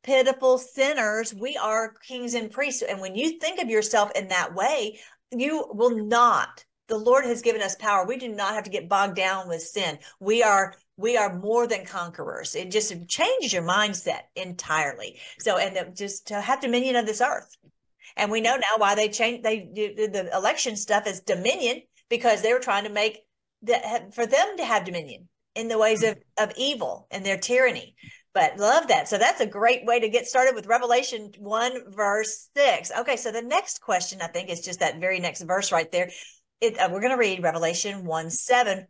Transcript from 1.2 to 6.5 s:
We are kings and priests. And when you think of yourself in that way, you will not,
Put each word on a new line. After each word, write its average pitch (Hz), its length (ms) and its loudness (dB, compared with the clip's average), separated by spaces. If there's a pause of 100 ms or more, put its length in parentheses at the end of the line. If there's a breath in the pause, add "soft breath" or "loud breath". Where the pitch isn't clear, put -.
We 254 220 -8
are 220 360 0 (140)
kings 247 260 -8
and 220 180 -4
priests. 269 300 -4
And 196 200 -4
when 190 160 -8
you 320 240 -2
think 349 200 -4
of 254 80 -2
yourself 214 460 2
in 196 140 -2
that 180 260 -2
way, 214 460 -2 (320 loud breath)
you 285 400 -2
will 220 340 2
not, 233 580 2 (220)